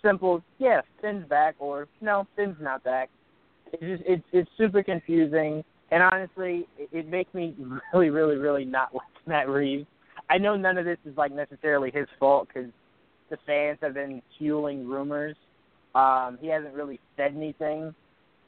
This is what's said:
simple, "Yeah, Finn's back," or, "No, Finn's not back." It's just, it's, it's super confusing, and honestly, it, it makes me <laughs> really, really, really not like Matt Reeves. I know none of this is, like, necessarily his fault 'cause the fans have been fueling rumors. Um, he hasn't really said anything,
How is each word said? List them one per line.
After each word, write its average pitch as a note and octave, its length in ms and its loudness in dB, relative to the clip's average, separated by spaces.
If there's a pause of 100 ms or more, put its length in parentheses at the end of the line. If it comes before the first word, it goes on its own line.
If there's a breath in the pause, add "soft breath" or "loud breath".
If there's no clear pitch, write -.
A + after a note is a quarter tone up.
simple, F#3 400 2 (140)
"Yeah, A#3 240 4 (200)
Finn's G3+ 260 -6
back," D3+ 320 2
or, C#3+ 280 -6 (140)
"No, G3+ 340 0
Finn's G3 240 -4
not C3+ 240 -6
back." C3 260 -2 (640)
It's E3 120 -10
just, F3 240 -6
it's, F3 240 2
it's F3+ 260 2
super G3+ 260 4
confusing, D#3+ 800 0 (280)
and E3+ 120 6
honestly, F#3 640 0 (100)
it, C#3+ 140 -14
it D#3+ 160 -8
makes F#3 260 -4
me E3+ 220 -6 (180)
<laughs> - 200 -12
really, F3 160 6
really, D3+ 260 2
really C#3 300 0
not C3 280 -2
like B2+ 100 -8 (240)
Matt D3 220 0
Reeves. C#3 360 0 (440 loud breath)
I F3 100 6
know G3+ 160 2
none F#3 220 2
of E3+ 80 -2
this F3 200 -2
is, C#3 120 -14
like, C#3+ 140 0
necessarily C#3 600 -2
his C#3 160 -4 (120)
fault C#3 340 4
'cause B2+ 120 -8 (640)
the D#3 160 -8
fans D3 360 0
have C#3+ 120 -4
been C#3 300 -8 (160)
fueling D3 480 -2
rumors. D3 480 -6 (580)
Um, C3 480 4
he D#3 60 -8
hasn't D3+ 260 -2
really C#3+ 260 -10 (160)
said C#3+ 200 0
anything, D#3 580 -6 (540)